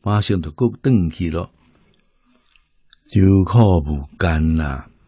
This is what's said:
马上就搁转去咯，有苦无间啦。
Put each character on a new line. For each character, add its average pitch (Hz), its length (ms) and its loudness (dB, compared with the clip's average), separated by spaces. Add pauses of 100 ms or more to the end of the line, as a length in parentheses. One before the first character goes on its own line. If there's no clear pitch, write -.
马 104 180 0
上 98 200 -2
就 78 120 -10
搁 123 160 -2 (140)
转 101 280 2
去 85 200 -6
咯， 85 220 -8 (1600)
有 95 320 4
苦 117 140 0 (220)
无 71 280 -8 (100)
间 80 380 0
啦。 69 320 -6 (200)